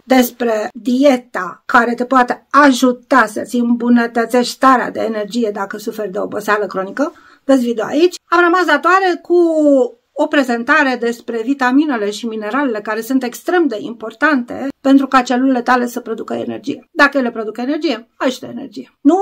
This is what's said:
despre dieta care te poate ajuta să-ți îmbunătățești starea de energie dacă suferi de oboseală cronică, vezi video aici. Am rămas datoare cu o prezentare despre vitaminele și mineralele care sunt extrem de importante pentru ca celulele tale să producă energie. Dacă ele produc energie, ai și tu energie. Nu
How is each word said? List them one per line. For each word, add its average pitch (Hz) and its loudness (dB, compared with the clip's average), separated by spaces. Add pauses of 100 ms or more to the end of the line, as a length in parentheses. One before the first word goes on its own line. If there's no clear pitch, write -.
despre 240 0
dieta 247 0
care 240 2
te 240 -4
poate 247 0
ajuta 254 2
să-ți - -10
îmbunătățești 240 0
starea 254 2
de 214 -8
energie 208 -4
dacă 202 -8
suferi 208 -8
de 202 -6
oboseală 202 -4
cronică, 196 -6 (300)
vezi 269 4
video 226 -2
aici. 339 2 (100)
Am 349 0
rămas 349 2
datoare 339 2
cu 339 0 (800)
o 320 -2
prezentare 269 0
despre 233 -6
vitaminele 262 0
și 208 -8
mineralele 220 -4
care 220 -6
sunt 247 -2
extrem 339 -2
de 220 -4
importante 240 -4 (140)
pentru 269 4
ca 262 4
celulele 254 0
tale 247 0
să 240 -8
producă - -10
energie. - -8
Dacă 285 0
ele 240 0
produc 220 -8
energie, 269 -4
ai 285 -2
și - -12
tu - -16
energie. - -16
Nu 339 4